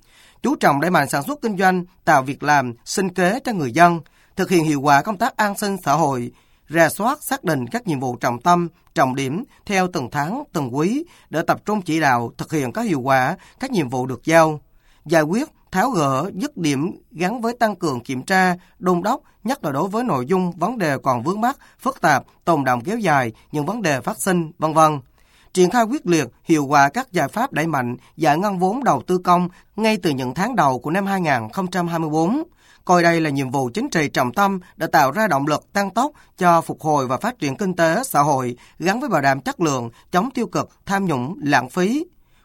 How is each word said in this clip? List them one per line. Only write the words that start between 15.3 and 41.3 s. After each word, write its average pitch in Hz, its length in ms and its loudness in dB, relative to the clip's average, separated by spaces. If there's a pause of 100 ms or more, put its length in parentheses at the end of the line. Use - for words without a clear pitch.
tháo 202 180 0
gỡ, 151 440 0
dứt 226 220 -8
điểm 151 540 -2
gắn 185 300 -4
với 226 120 -2
tăng 214 240 -2
cường 139 240 -4
kiểm 131 220 -8
tra, 185 340 0 (220)
đôn 175 240 0
đốc, 220 180 -2 (240)
nhất 240 200 -4
là 147 80 -2
đối 151 160 -2
với 220 160 -4
nội 135 220 -2
dung, 180 260 0
vấn 196 260 -4
đề 151 200 -2
còn 123 240 -2
vướng 185 180 -4
mắc, 233 160 0 (220)
phức - 220 -6
tạp, 151 240 2 (200)
tồn 156 200 2
đọng 123 200 0
kéo 208 140 -4
dài, 143 340 0 (200)
những 147 140 -2
vấn 220 160 -4
đề 147 180 0
phát 170 220 -6
sinh, 175 360 0
vân 156 140 -2
vân. 151 280 4 (540)
Triển 180 160 4
khai 233 140 2
quyết 254 220 -4
liệt, 156 220 2 (160)
hiệu 151 200 2
quả 139 240 6
các 233 240 -6
giải 151 160 0
pháp 233 240 -4
đẩy 156 140 -2
mạnh, 127 300 -4 (200)
giải 151 220 2
ngân 196 200 -2
vốn 196 260 0
đầu 151 220 0
tư 180 120 2
công 180 300 2 (280)
ngay 214 200 2
từ 196 140 -2
những 127 240 -2
tháng 220 220 -2
đầu 139 220 2
của 147 120 -6
năm 190 160 0
hai 196 140 -2
nghìn 127 320 0
không 190 140 -4
trăm 180 220 -4
hai 170 100 -2
mươi 160 120 -2
bốn. 175 320 0 (420)
Coi 175 180 4
đây 170 180 4
là 160 100 0
nhiệm 139 200 -4
vụ 131 240 -2
chính 262 160 -4
trị 151 180 0
trọng 127 240 -2
tâm 196 280 0 (160)
để 160 100 -6
tạo 151 240 4
ra 214 160 0
động 143 200 0
lực 151 260 -2
tăng 196 180 -2
tốc 254 220 -2 (260)
cho 170 220 4
phục - 200 -6
hồi 147 260 0
và 131 100 -2
phát 247 220 -4
triển 135 180 -4
kinh 185 200 -2
tế, 170 280 2
xã 160 160 0
hội, 131 360 0 (220)
gắn 190 220 -2
với 294 80 -6
bảo 175 120 2
đảm 139 200 2
chất 269 200 -6
lượng, 131 300 -2 (220)
chống 190 180 2
tiêu 240 160 -4
cực, - 240 -4 (160)
tham 196 180 -2
nhũng, 143 380 -2